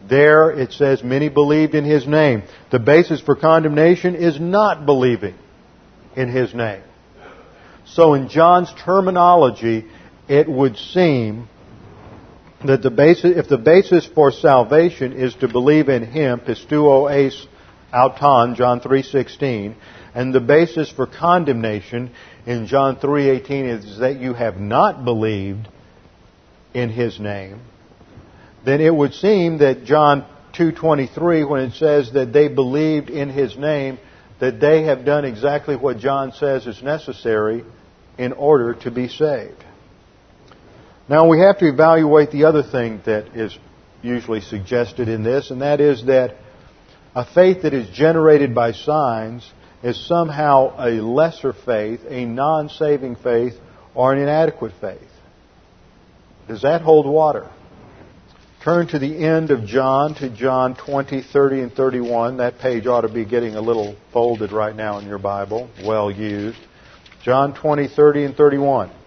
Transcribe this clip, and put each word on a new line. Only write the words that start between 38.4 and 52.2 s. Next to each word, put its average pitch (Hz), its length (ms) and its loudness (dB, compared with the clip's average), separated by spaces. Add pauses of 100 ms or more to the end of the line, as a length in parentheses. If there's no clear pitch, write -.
to 120 140 -10
be 120 200 -6
saved. 139 540 -6 (1400)
Now 156 200 4
we 160 120 4
have 190 200 6
to 175 80 2
evaluate 151 640 4
the 143 140 2
other 151 180 2
thing 117 420 -6
that 107 300 -4
is 110 200 -8 (460)
usually 117 400 -6
suggested 117 680 -6
in 110 160 -6
this, 135 280 -2
and 127 100 -10
that 143 200 0
is 135 240 2
that 127 300 2 (800)
a 123 100 -4
faith 185 380 2
that 147 100 -2
is 117 160 -6
generated 151 640 2
by 117 160 0
signs 120 760 -4 (340)
is 120 160 -6 (100)
somehow 147 720 2
a 117 240 -2
lesser 135 520 -2
faith, 113 560 -6
a 127 160 -8